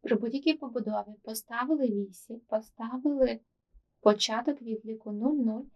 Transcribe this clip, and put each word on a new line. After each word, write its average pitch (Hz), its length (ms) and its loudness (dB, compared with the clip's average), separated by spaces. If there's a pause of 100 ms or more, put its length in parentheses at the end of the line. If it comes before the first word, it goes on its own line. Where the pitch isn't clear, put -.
При - 140 2
будь-якій 254 380 0
побудові 214 680 -4
поставили 247 640 -2
вісі, 202 600 -4
поставили 240 880 0 (640)
початок 220 600 2
відліку 220 500 -8
нуль 247 340 0
нуль 226 200 -2 (100)